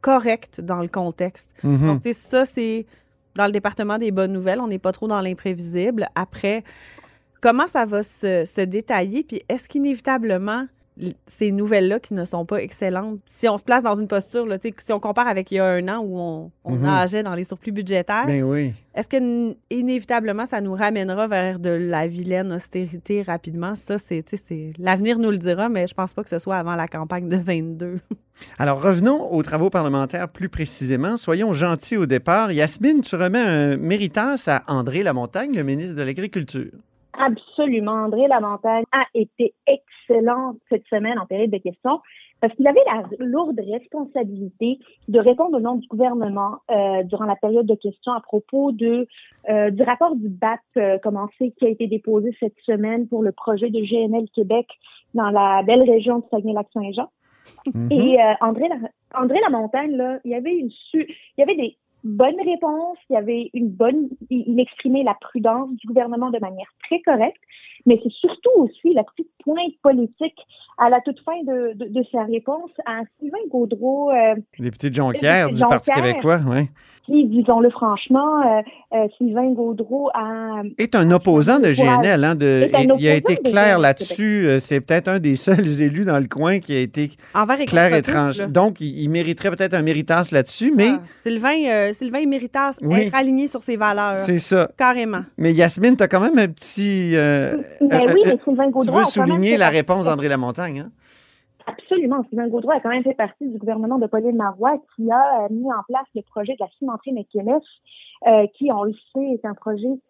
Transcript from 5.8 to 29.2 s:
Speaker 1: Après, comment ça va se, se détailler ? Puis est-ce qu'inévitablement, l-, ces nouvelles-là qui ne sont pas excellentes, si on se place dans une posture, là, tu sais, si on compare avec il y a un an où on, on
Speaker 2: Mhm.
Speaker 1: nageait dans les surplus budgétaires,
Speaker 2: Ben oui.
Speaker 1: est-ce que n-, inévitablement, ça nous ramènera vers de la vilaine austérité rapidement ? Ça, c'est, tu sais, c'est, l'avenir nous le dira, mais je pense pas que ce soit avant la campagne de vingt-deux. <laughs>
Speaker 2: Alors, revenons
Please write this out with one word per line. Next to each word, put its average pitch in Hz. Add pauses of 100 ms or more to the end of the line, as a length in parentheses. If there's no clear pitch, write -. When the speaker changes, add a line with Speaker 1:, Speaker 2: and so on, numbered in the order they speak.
Speaker 1:
Après, 202 (800)
comment 247
ça 285
va 208
se, 185
se 196
détailler ? 196
Puis -
est-ce -
qu'inévitablement, 240 (360)
l-, 180 (160)
ces 208
nouvelles-là 202
qui -
ne 180
sont 175
pas 202
excellentes, 196
si -
on 208
se -
place 247
dans 220
une 208
posture, 214
là, 202
tu 226
sais, 196
si -
on 208
compare 226
avec 190
il -
y 190
a 190
un 180
an 220
où 185
on, 165 (140)
on 151
Speaker 2:
Mhm. 123
Speaker 1:
nageait 185
dans 196
les 180
surplus 190
budgétaires, 196
Speaker 2:
Ben 139
oui. 135 (240)
Speaker 1:
est-ce 214
que -
n-, 240 (160)
inévitablement, 233
ça 240
nous 196
ramènera 202
vers 185
de 175
la 170
vilaine 180
austérité 180
rapidement ? 170
Ça, 202
c'est, 160
tu -
sais, 196
c'est, 156 (100)
l'avenir 202
nous 226
le 208
dira, 180
mais 190
je -
pense 185
pas 214
que -
ce 170
soit 190
avant 170
la 165
campagne 175
de 175
vingt-deux. 170 (120)
<laughs> -
Speaker 2:
Alors, 139
revenons 196